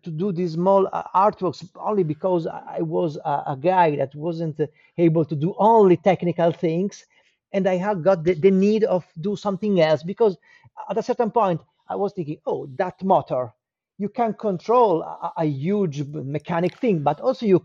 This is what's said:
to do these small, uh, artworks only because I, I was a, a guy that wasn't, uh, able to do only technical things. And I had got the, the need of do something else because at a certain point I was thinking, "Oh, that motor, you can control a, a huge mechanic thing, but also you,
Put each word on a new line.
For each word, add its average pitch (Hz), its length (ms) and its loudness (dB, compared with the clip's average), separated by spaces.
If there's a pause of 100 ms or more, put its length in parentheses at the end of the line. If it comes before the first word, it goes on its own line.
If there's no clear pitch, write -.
to 175 80 -12
do 175 200 -4
these 170 220 -4
small, 190 380 2
uh, - 120 -6 (120)
artworks 185 500 0 (140)
only 196 240 -2
because 165 440 -2
I, - 300 -12
I 175 40 -4
was 165 360 -4
a, 143 300 -4
a 147 120 -6
guy 170 380 4
that 139 180 -4
wasn't, 160 440 -6
uh, 147 80 0 (300)
able 165 280 4
to 160 100 -6
do 160 220 -2
only 202 400 6
technical 175 540 0
things. 170 540 -4 (460)
And 196 160 -2
I 185 100 0
had 190 260 -2
got 180 200 2
the, 180 100 2
the 175 180 4
need 202 320 4
of 185 220 0 (160)
do 202 140 -4
something 196 460 -2
else 156 220 2
because 196 340 0 (520)
at 202 80 -4
a 220 60 -4
certain 233 280 -2
point 190 300 2 (260)
I 180 80 -8
was 190 180 -4
thinking, 151 320 -8
"Oh, 143 220 -6 (100)
that 185 260 -6
motor, 143 500 0 (460)
you 202 100 -4
can 226 240 -2
control 208 720 2
a, - 340 -10
a 170 80 -2
huge 151 640 -2
mechanic 151 720 -4
thing, 185 240 0
but 147 180 0
also 247 240 -2
you, 190 200 4